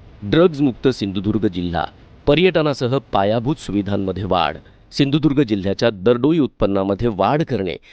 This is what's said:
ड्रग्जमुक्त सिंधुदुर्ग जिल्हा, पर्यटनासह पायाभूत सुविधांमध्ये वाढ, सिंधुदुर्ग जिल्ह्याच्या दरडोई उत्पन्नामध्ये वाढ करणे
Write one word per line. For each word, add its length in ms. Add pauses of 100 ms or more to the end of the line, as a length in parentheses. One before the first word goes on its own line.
(240)
ड्रग्जमुक्त 640
सिंधुदुर्ग 600
जिल्हा, 380 (420)
पर्यटनासह 680
पायाभूत 580
सुविधांमध्ये 680
वाढ, 340 (340)
सिंधुदुर्ग 520
जिल्ह्याच्या 460
दरडोई 500
उत्पन्नामध्ये 680
वाढ 360
करणे 320 (180)